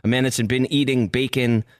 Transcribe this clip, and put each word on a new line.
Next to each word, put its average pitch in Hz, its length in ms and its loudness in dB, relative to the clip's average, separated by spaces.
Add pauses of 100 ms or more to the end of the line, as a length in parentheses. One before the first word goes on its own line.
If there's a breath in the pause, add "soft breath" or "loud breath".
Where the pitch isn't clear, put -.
a 110 60 0
man 127 160 2
that's 123 160 -2
been 123 240 0
eating 131 420 0
bacon 123 560 0 (160 soft breath)